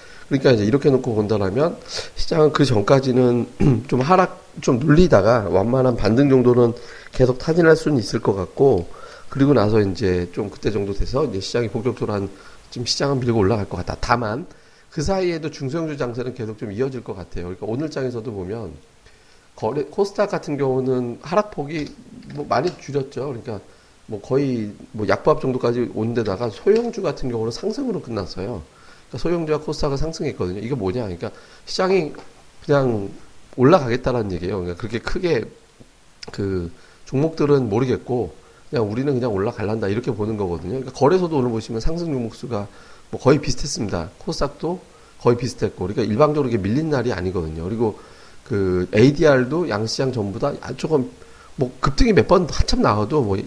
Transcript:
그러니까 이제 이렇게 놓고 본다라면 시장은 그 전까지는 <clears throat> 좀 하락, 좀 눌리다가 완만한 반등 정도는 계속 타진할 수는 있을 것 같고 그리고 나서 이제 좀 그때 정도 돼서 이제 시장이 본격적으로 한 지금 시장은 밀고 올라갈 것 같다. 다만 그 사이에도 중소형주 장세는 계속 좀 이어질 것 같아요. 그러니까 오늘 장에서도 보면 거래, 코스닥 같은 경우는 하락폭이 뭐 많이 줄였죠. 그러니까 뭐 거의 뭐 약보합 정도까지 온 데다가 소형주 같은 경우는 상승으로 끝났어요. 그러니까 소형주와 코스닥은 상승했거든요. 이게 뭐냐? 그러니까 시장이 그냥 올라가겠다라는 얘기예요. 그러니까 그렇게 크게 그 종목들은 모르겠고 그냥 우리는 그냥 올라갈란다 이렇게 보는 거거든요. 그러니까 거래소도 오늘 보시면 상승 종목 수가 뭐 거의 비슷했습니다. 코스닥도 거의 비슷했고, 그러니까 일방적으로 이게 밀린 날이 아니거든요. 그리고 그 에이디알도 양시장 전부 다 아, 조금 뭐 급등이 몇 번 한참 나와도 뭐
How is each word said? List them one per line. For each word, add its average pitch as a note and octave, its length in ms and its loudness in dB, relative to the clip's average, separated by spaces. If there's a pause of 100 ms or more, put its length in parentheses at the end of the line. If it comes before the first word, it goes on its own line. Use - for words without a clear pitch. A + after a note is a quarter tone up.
(280)
그러니까 C3+ 240 4
이제 G#2+ 140 4
이렇게 C#3+ 240 4
놓고 B2+ 260 2
본다라면 G#2+ 640 0 (380)
시장은 D3+ 380 4
그 C#3+ 120 4
전까지는 B2 840 4 (380)
<clears throat> - 20 -18
좀 B2+ 140 0
하락, F3+ 420 2 (180)
좀 C3 180 2
눌리다가 B2 680 6
완만한 A#2+ 460 2
반등 A#2 340 4
정도는 A#2+ 440 6 (380)
계속 B2 260 2
타진할 D#3+ 380 4
수는 D3+ 220 0
있을 A2 220 -2
것 A2 140 0
같고 G2+ 540 2 (420)
그리고 C#3 240 4
나서 G#2+ 280 4
이제 F2+ 520 0
좀 G#2 160 -4
그때 - 220 -6
정도 G2+ 220 -2
돼서 G#2+ 320 0
이제 G2 140 -4
시장이 A#2+ 300 -4
본격적으로 A2 440 -4
한 G2 160 -2 (400)
지금 A#2+ 160 -8
시장은 C#3 340 0
밀고 A#2+ 200 0
올라갈 G2+ 300 2
것 E2+ 80 -8
같다. - 240 -6
다만 A#2+ 440 -2 (440)
그 D#3+ 120 -6
사이에도 E3+ 480 -2
중소형주 D3+ 480 -6
장세는 B2 360 -6
계속 A2 240 -8
좀 G#2+ 140 -8
이어질 B2+ 320 -4
것 G#2+ 120 -10
같아요. F2 300 -10
그러니까 F#2+ 220 -10
오늘 C3+ 220 -4
장에서도 B2 420 -6
보면 G2 420 -8 (840)
거래, C3+ 280 -2
코스닥 G3+ 460 -2
같은 D#3 280 -6
경우는 B2+ 640 -2
하락폭이 D#3 640 -4 (480)
뭐 C#3+ 120 -8
많이 D3 320 0
줄였죠. C3+ 480 -6
그러니까 A2+ 320 -8 (460)
뭐 G#2+ 160 -10
거의 B2 500 0 (200)
뭐 G#2+ 160 -4
약보합 D3+ 340 2
정도까지 B2 520 -2
온 A2+ 200 -2
데다가 A2 360 -2
소형주 A3 520 0
같은 C#3+ 280 -4
경우는 A2+ 220 -4
상승으로 A3 500 -6
끝났어요. G2+ 600 -6 (480)
그러니까 - 80 -10
소형주와 E3 420 0
코스닥은 D3 380 -2
상승했거든요. B2+ 600 -4
이게 A#2 160 -4
뭐냐? G#2+ 280 -2
그러니까 G2 280 -8 (340)
시장이 F#3 480 0 (520)
그냥 A#2+ 440 2 (460)
올라가겠다라는 B2 800 4
얘기예요. F2+ 260 -4
그러니까 F2 200 -6
그렇게 A2 200 -4
크게 D#3+ 440 0 (880)
그 F#2 400 -4 (340)
종목들은 C#3+ 640 2
모르겠고 A#2 640 -2 (360)
그냥 A2 220 -2
우리는 C3+ 220 -2
그냥 B2 180 -2
올라갈란다 G#2 560 -2
이렇게 G#2+ 240 -2
보는 G#2 260 -4
거거든요. F2 420 -4
그러니까 C3 140 -10
거래소도 D#3+ 440 2
오늘 B2 140 0
보시면 A2+ 280 -6
상승 E3+ 320 0
종목 A#2 220 -4
수가 G#2+ 340 -8 (440)
뭐 G#2+ 100 -8
거의 C#3 180 4
비슷했습니다. G2 800 -4
코스닥도 D#3+ 640 -6 (400)
거의 A#2+ 160 4
비슷했고, G#2+ 500 -4
그러니까 G#2+ 140 -2
일방적으로 C3 480 2
이게 A2+ 80 0
밀린 A#2 320 0
날이 B2 240 0
아니거든요. F2 500 -4
그리고 A2 360 -2 (440)
그 F#2 500 0
에이디알도 C#3+ 760 4
양시장 A2 420 -2
전부 G#2 280 -4
다 C#3+ 120 -2 (100)
아, - 140 -10
조금 C#3+ 340 0 (460)
뭐 B2+ 240 -2
급등이 A3+ 340 6
몇 C3+ 140 6
번 F3 220 6
한참 - 320 0
나와도 A2+ 400 2
뭐 G2 260 0